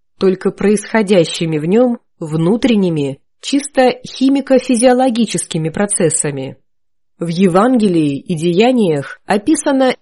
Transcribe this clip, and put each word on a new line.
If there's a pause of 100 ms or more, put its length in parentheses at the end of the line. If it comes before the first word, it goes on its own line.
(180)
только
происходящими
в
нем (200)
внутренними, (200)
чисто
химико-физиологическими
процессами. (600)
В
Евангелии
и
Деяниях
описано